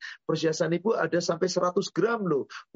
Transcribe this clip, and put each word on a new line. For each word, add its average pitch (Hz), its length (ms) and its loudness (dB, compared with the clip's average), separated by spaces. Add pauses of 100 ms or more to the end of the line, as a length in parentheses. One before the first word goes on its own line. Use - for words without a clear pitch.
(220)
Perhiasan 160 480 0
ibu 165 240 0
ada 165 240 0
sampai 175 320 0
seratus 180 400 0
gram 220 320 0
loh. 147 240 0 (300)